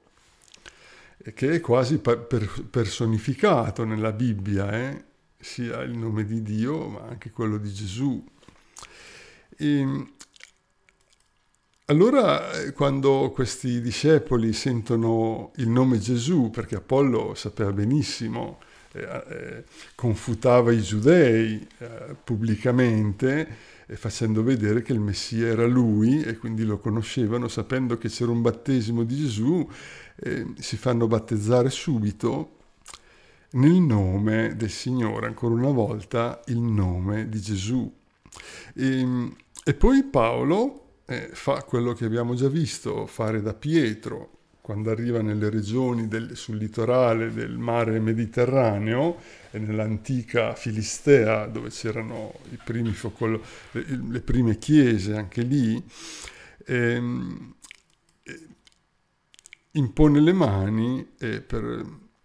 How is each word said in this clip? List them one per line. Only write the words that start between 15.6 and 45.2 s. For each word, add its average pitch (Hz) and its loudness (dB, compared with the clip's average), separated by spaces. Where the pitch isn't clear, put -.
nome 127 4
Gesù, 120 2
perché 113 -6
Apollo 117 2
sapeva 101 -4
benissimo, 117 -2
eh, - -10
eh, 117 -14
confutava 120 2
i 113 4
giudei, 110 4
eh, 117 -14
pubblicamente, 117 0
eh, 107 -14
facendo 110 -2
vedere 113 2
che 120 -4
il 113 0
Messia 110 -2
era 117 2
lui, 120 4
e 113 -6
quindi 113 -4
lo 104 -2
conoscevano, 113 -2
sapendo 120 -2
che 110 -6
c'era 117 -2
un 117 0
battesimo 117 0
di 120 -4
Gesù, 143 0
eh, - -6
si - -8
fanno 117 2
battezzare 113 2
subito 120 -2
nel 139 6
nome 110 4
del 107 -4
Signore, 110 -4
ancora 117 -2
una 127 2
volta 117 -2
il 120 -2
nome 104 0
di 107 -6
Gesù. 104 -4
E, 127 0
e 143 2
poi 262 6
Paolo, 139 0
eh, 123 -8
fa 135 -4
quello 120 -2
che 117 -4
abbiamo 120 -2
già 131 2
visto 120 -4
fare 110 -4
da 104 -4
Pietro, 147 -2
quando 107 -4
arriva 117 -2